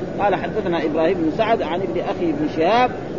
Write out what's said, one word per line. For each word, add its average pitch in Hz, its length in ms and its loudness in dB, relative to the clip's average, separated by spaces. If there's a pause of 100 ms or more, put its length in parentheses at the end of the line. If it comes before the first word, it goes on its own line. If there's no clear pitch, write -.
(200)
قال 196 140 2
حدثنا 175 500 -2
إبراهيم 160 300 2
بن 160 240 0
سعد 220 240 2
عن 160 180 -2
ابن 175 200 -2
أخي 170 300 -2
ابن 147 260 0
شهاب 170 340 4 (280)